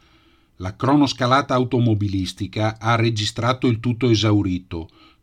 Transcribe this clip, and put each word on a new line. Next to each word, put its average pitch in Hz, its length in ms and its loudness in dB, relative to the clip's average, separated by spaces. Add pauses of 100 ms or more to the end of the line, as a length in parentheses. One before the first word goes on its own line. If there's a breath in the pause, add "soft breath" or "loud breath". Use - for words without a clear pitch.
(580 soft breath)
La 92 180 -8
cronoscalata 135 800 2
automobilistica 107 1200 -2
ha 113 160 0
registrato 117 720 0
il 113 140 0
tutto 120 280 -2
esaurito: 95 800 0 (340 soft breath)